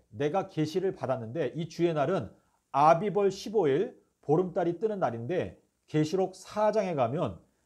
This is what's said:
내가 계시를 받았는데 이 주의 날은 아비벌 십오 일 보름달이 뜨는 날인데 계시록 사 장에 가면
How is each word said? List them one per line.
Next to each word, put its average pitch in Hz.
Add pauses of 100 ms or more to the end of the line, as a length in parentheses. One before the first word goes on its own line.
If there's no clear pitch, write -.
내가 147
계시를 185
받았는데 120
이 170
주의 170
날은 143 (420)
아비벌 170
십오 196
일 170 (220)
보름달이 175
뜨는 214
날인데 120 (280)
계시록 180
사 214
장에 196
가면 123 (280)